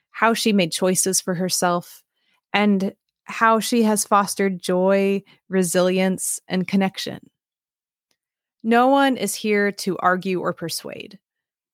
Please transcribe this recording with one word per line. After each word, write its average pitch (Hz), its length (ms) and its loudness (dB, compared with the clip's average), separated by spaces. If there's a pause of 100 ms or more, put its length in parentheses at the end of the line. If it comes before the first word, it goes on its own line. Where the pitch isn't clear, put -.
(100)
how 226 220 0
she 220 200 0
made 180 200 2
choices 185 480 0
for 185 140 -4
herself, 175 680 -2 (500)
and 202 420 0 (300)
how 226 360 2
she 233 220 0
has 214 240 0
fostered 196 520 0
joy, 196 640 0 (280)
resilience, 185 1000 0
and 180 180 -2
connection. 190 520 -2 (1400)
No 233 260 4
one 277 280 4
is - 180 -4
here 202 380 0
to - 260 -6
argue 180 420 0
or 170 120 -4
persuade. - 680 -12 (560)